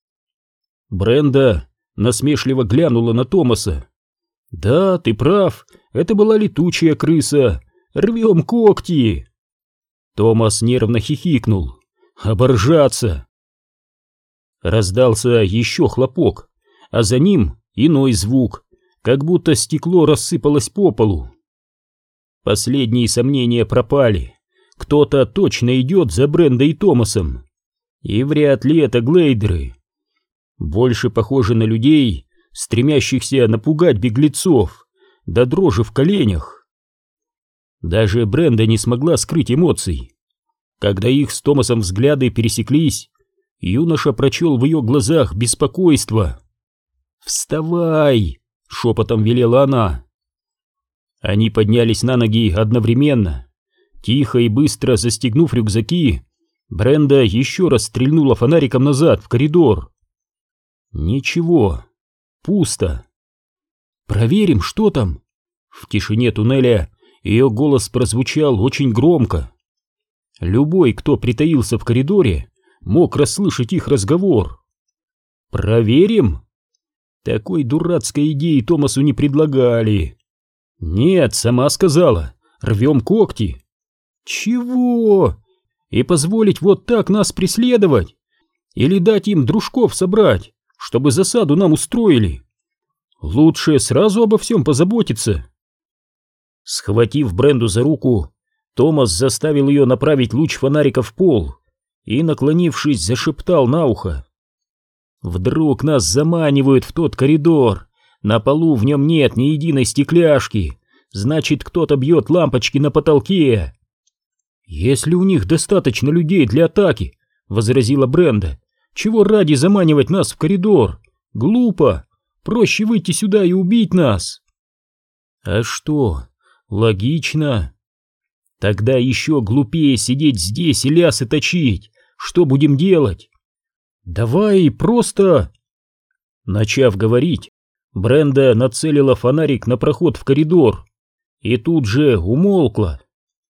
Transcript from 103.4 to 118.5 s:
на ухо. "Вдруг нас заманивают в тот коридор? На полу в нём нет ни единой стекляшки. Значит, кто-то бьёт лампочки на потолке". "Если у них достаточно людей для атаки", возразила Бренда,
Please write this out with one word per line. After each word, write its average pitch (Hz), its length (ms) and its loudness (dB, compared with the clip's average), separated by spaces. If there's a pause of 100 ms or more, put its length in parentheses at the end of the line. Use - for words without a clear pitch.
на 151 200 0
ухо. 85 400 -4 (960)
"Вдруг 123 600 -2
нас 143 200 2
заманивают 139 800 2
в - 80 -18
тот 165 240 -2
коридор? 143 680 0 (360)
На 110 180 0
полу 151 340 0
в 107 100 0
нём 139 220 0
нет 143 300 2
ни 120 80 0
единой 147 400 0
стекляшки. 139 960 0 (340)
Значит, 143 520 -2
кто-то 156 320 -2
бьёт 147 340 2
лампочки 160 480 0
на 143 120 0
потолке". 143 840 0 (920)
"Если 123 500 -2
у 180 80 0
них 180 240 0
достаточно 156 640 0
людей 165 360 0
для 131 180 2
атаки", 156 540 -2 (300)
возразила 123 580 0
Бренда, 123 540 0 (340)